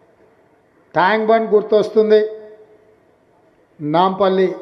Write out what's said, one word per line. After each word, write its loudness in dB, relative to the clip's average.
ట్యాంక్ 0
బండ్ 0
గుర్తొస్తుంది, 2
నాంపల్లి 0